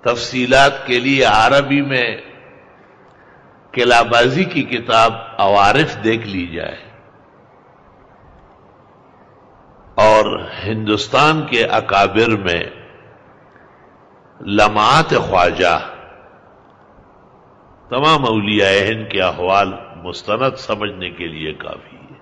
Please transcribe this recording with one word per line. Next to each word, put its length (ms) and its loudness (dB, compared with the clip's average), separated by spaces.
तफसीलात 840 0
के 120 0
लिए 260 0
अरबी 580 2
में 260 -2
किलाबाजी 760 2
की 180 -4
किताब 460 2
अवारिफ 540 4
देख 220 0
ली 240 -8
जाए 280 -10
और 260 6
हिंदुस्तान 920 0
के 180 0
अकाबिर 560 2
में 320 -4
लमात 840 2
ख्वाजा, 560 0
तमाम 360 0
औलिया 420 0
हिंद 320 -4
के 100 -4
अहवाल 520 0
मुस्तनद 600 -4
समझने 520 -8
के 180 -12
लिए 300 -10
काफी 380 -16
है। 240 -20